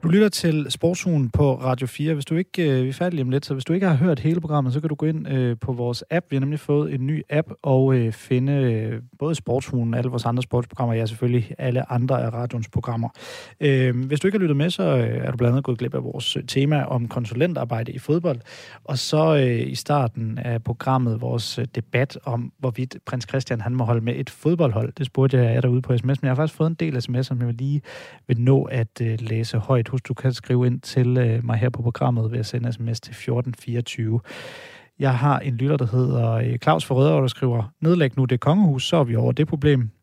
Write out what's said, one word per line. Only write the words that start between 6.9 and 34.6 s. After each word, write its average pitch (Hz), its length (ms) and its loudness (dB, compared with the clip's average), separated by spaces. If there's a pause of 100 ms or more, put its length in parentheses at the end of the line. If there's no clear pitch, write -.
en 131 120 -2
ny 151 240 -2
app 147 200 0 (120)
og, 131 320 4
øh, 117 180 2
finde, 127 400 0
øh, 113 500 0 (160)
både 160 160 -2
Sportsugen, 120 600 -2
alle 120 160 -2
vores 120 140 -6
andre 120 180 0
sportsprogrammer, 120 520 -2
ja, 113 120 0
selvfølgelig 120 520 -2
alle 127 340 -2
andre 123 300 0
af 117 100 -4
radioens 117 360 -6
programmer. 117 400 -4 (520)
Øh, 131 460 2
hvis 147 140 0
du 190 80 2
ikke 202 100 0
har - 20 2
lyttet 156 160 2
med, 156 140 2
så, 190 120 -4
øh, 123 440 0
er 131 40 -2
du 123 60 -4
blandt 120 160 2
andet 135 120 2
gået 123 140 -2
glip 123 160 -4
af 127 100 -4
vores, - 320 -6
øh, - 120 -4
tema 143 360 2
om 120 240 -2
konsulentarbejde 123 840 -2
i 131 60 -8
fodbold. 151 420 -2 (440)
Og 135 140 -4
så, 156 380 2
øh, 127 340 2
i 131 40 -8
starten 120 640 -2
af 117 260 -4
programmet 120 560 0
vores, 120 380 -4
øh, 120 160 -2
debat 123 500 -2
om, 120 340 -6
hvorvidt 127 380 -4 (100)
prins 123 220 -6
Christian, 131 320 -4
han 117 140 -4
må 127 100 0
holde 113 200 0
med 120 120 -2
et - 140 -6
fodboldhold. 131 680 0
Det 139 80 -4
spurgte 131 320 2
jeg 117 160 4
jer 123 60 2
derude 123 220 2
på 127 160 0
S 107 60 -4
M 131 100 2
S, - 80 -6
men 143 40 0
jeg 131 40 2
har 127 60 0
faktisk 156 200 -2
fået 160 140 2
en 165 40 -4
del 151 280 -2
S - 60 -8
M 127 80 -2
S'er, 127 60 0
som 127 200 -2
jeg 120 120 -2
lige 139 280 -2 (460)
vil 117 120 2
nå 135 220 6
at, - 400 -4
øh, 113 180 -2
læse 113 380 -2
højt. 113 340 2
Husk, 131 160 -4
du 127 60 -2
kan 131 180 0
skrive 123 340 2
ind 123 140 0
til, 123 360 2
øh, 117 280 2
mig 120 120 0
her 117 120 2
på 120 140 -4
programmet 117 500 0
ved 120 60 -2
at 107 80 -2
sende 117 260 -2
S 107 80 -8
M 117 140 -2
S 113 60 -8
til 117 140 -16
fjorten 123 400 -2
fireogtyve. 117 680 -2 (760)